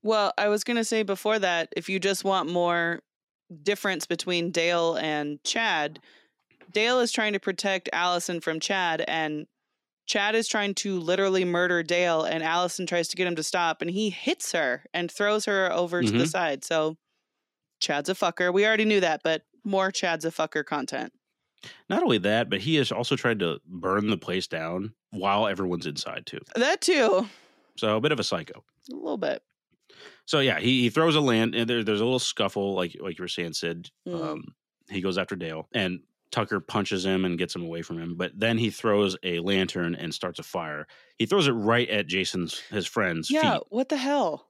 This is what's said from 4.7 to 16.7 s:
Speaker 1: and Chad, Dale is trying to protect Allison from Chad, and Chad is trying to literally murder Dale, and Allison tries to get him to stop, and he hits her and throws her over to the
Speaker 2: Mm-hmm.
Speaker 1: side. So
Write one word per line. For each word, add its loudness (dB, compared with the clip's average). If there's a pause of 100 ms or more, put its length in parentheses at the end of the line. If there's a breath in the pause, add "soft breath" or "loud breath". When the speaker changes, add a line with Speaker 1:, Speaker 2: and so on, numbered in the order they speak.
Speaker 1:
and -2
Chad, 0 (720 soft breath)
Dale 2
is 2
trying 0
to 0
protect -2
Allison 0
from -2
Chad, 0
and -4 (580)
Chad 0
is 2
trying 0
to -2
literally 2
murder 2
Dale, 2
and 0
Allison 0
tries 0
to -6
get 0
him -2
to -4
stop, 0
and -4
he 0
hits -4
her 0 (100)
and -2
throws 0
her 2
over 0
to 2
the 2
Speaker 2:
Mm-hmm. 4
Speaker 1:
side. -2
So 0 (840)